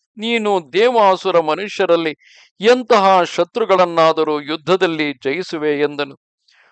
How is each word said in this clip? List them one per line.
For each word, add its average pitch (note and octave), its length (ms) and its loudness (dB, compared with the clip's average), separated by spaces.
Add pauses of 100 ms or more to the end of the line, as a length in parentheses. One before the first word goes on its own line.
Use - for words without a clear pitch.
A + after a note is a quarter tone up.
(160)
ನೀನು G#3 560 -2
ದೇವಾಸುರ G3 680 2
ಮನುಷ್ಯರಲ್ಲಿ E3 760 -2 (440)
ಎಂತಹ G#3 600 2
ಶತ್ರುಗಳನ್ನಾದರೂ E3 1160 0
ಯುದ್ಧದಲ್ಲಿ D#3 720 -2
ಜಯಿಸುವೆ" D3+ 680 -4
ಎಂದನು. C#3+ 380 -4 (560)